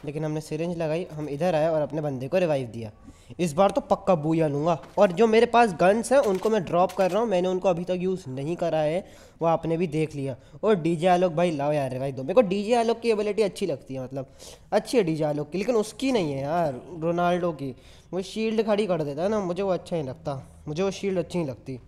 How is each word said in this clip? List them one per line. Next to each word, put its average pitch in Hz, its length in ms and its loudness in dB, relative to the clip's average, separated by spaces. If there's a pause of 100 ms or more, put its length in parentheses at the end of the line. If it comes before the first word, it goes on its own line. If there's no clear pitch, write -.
लेकिन 151 200 -4
हमने 156 160 -2
syringe 165 360 -4
लगाई, 165 340 -2
हम 151 180 -8
इधर 165 260 0
आए 151 120 4
और 156 140 2
अपने 147 200 -2
बंदे 135 260 -4
को 180 100 0
revive 147 300 2
दिया। 110 240 -10 (480)
इस 170 140 0
बार 196 180 4
तो 277 100 0
पक्का 190 340 2
बूया 160 320 2
लूँगा। 151 300 0 (200)
और 196 140 6
जो 208 160 4
मेरे 226 180 6
पास 233 280 4
guns 202 400 4
हैं 285 60 8
उनको 208 300 2
मैं 214 140 2
drop 180 280 2
कर 185 200 0
रहा 202 80 0
हूँ, 233 100 0
मैंने 180 180 2
उनको 185 220 0
अभी 175 140 0
तक 185 140 -2
यूज़ 180 320 -4
नहीं 139 260 -4
करा 165 220 0
है, 156 300 0 (340)
वो 165 60 2
आपने 165 300 0
भी 175 100 0
देख 151 280 -2
लिया। 135 200 -6 (280)
और 214 120 4
डीजे 165 320 0
आलोक 180 260 4
भाई 170 180 2
लाओ 143 200 -2
यार 139 200 0
revive 131 240 -6
दो, 131 80 -8
मेरे 143 100 -4
को 247 80 6
डीजे 202 340 0
आलोक 233 240 0
की 233 100 -2
ability 208 320 0
अच्छी 196 240 -2
लगती 135 280 -6
है, 131 100 -8
मतलब 135 300 -10 (380)
अच्छी 220 260 0
है 208 60 4
डीजे 160 200 0
आलोक 147 260 -2
की, 185 80 -6
लेकिन 226 180 -2
उसकी 240 360 0
नहीं 170 220 0
है 135 80 -4
यार, 147 400 -2 (180)
रोनाल्डो 175 520 0
की। 139 240 -8 (380)
वो 185 80 -4
शील्ड 220 440 -2
खड़ी 208 220 0
कर 165 160 0
देता 143 200 -4
है 202 60 0
ना, 214 100 0
मुझे 180 240 -2
वो 196 80 0
अच्छा 175 240 -4
नहीं 147 120 -2
लगता, 135 400 -8 (200)
मुझे 151 160 -2
वो 196 80 0
shield 190 280 -2
अच्छी 170 200 -4
नहीं 151 100 -2
लगती। 123 380 -12